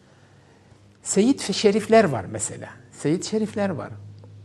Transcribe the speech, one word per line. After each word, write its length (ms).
Seyit 500
şerifler 500
var 280
mesela. 380
Seyit 340
şerifler 440
var. 200